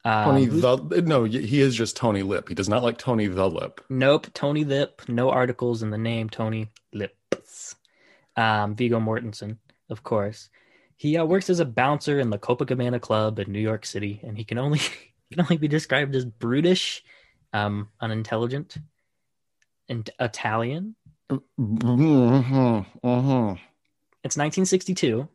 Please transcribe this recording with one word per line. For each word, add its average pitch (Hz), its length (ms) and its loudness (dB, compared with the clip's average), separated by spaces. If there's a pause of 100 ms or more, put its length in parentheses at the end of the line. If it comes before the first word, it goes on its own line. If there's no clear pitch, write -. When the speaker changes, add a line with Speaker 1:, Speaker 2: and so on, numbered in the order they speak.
Speaker 1:
Um, 107 220 2
Speaker 2:
Tony 135 200 6
Speaker 1:
who's 147 180 2
Speaker 2:
the, 151 420 2
no, 147 160 4
y-, 110 80 2
he 123 320 0
is 131 140 4
just 113 200 -2
Tony 101 280 0
Lip. 95 260 -4
He 85 60 -8
does 95 120 -2
not 117 160 2
like 117 140 0
Tony 110 300 0
the 95 220 2
Lip. - 380 -6
Speaker 1:
Nope, 135 460 2
Tony 151 320 0
Lip. 139 420 -2
No 123 220 2
articles 123 520 0
in 110 100 -4
the 104 60 -4
name, 113 320 -4
Tony 110 400 -4 (220)
Lips. - 840 -10 (600)
Um, 107 400 2
Viggo 117 240 0
Mortensen, 110 580 -6 (320)
of 110 140 -10
course. 107 460 -4 (480)
He, 151 200 0
uh, 165 80 2
works 185 240 0
as 175 120 2
a 151 40 2
bouncer 139 540 0
in 123 120 0
the 104 80 -2
Copacabana 123 600 -2
Club 107 380 0
in 98 120 -6
New 101 80 -4
York 110 260 -2
City, 101 380 -8
and 107 140 -10
he 117 60 -10
can 117 140 -6
only, 143 220 0
<laughs> - 500 -10
he - 60 -16
can 175 60 0
only 165 160 2
be 151 100 0
described 143 480 0
as 127 80 0
brutish, 135 800 0 (480)
um, 104 380 -2 (100)
unintelligent, 113 800 -4 (1120)
and 113 200 -6 (100)
Italian. 123 760 -4 (640)
Speaker 2:
Mm-hmm, 123 1200 4 (240)
mm-hmm. 123 500 2 (720)
Speaker 1:
It's - 140 -6
nineteen 156 280 0
sixty-two 165 680 0